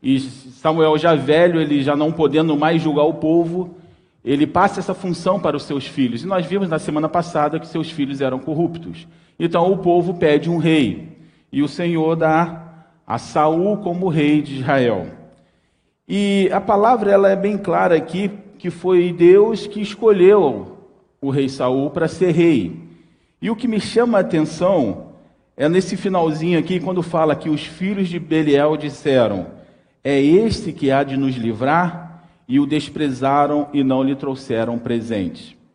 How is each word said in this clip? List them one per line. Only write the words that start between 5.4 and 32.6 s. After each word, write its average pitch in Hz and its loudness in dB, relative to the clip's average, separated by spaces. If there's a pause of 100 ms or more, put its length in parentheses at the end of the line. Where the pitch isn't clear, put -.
os 139 -6
seus 139 -6
filhos. 120 -4
E 170 -8
nós 185 -2
vimos 185 -2
na 156 -2
semana 151 -4
passada 156 -2
que 160 -16
seus 160 -8
filhos 135 -6
eram 131 -2
corruptos. 165 -6 (320)
Então 170 0
o 196 0
povo 175 0
pede 156 2
um 170 0
rei, 151 0 (340)
e 139 -2
o 147 0
Senhor 165 -2
dá 165 0 (440)
a 113 -6
Saul 170 0
como 180 -4
rei 151 2
de 139 -8
Israel. 123 0 (1040)
E 202 0
a 180 0
palavra, 208 2
ela 196 6
é 196 2
bem 196 -2
clara 180 2
aqui, 185 -2 (260)
que 180 -8
foi 180 2
Deus 185 6
que 214 -8
escolheu 185 4 (420)
o 139 -4
rei 135 0
Saul 135 -2
para 160 -2
ser 180 0
rei. 165 2 (640)
E 190 -4
o 226 -4
que 254 -6
me 220 -2
chama 226 0
a 190 4
atenção 156 0 (500)
é 139 0
nesse 185 0
finalzinho 170 0
aqui, 180 -2
quando 180 -4
fala 160 0
que - -8
os 147 -2
filhos 196 -4
de 170 -6
Belial 151 2
disseram: 131 0 (540)
"É 139 0
este 175 2
que 135 -2
há 135 2
de 135 -4
nos 135 -2
livrar?" 131 -4 (240)
E 127 0
o 143 2